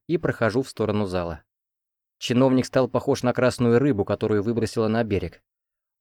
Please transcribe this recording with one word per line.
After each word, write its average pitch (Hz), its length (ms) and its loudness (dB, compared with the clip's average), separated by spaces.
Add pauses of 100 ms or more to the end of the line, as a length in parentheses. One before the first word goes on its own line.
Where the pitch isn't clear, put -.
и 165 100 -2
прохожу 120 460 -2
в - 80 -10
сторону 104 340 -2
зала. 90 380 -6 (760)
Чиновник 127 460 2
стал 127 240 0
похож 127 340 -2
на 123 120 0
красную 120 440 2
рыбу, 127 280 0
которую 104 360 0
выбросило 110 460 -2
на 113 160 0
берег. 92 380 -4 (580)